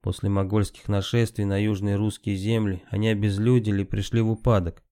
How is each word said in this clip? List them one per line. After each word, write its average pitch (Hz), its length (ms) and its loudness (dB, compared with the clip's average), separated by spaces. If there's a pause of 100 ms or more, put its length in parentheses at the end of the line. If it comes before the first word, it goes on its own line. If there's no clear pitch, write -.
После 101 280 -4
могольских 98 580 -2
нашествий 104 580 0
на 98 160 0
южные 101 340 0
русские 104 400 -2
земли 101 540 -2
они 104 200 0
обезлюдили 104 720 2
и 95 40 -2
пришли 101 360 -2
в 110 80 2
упадок. 104 640 0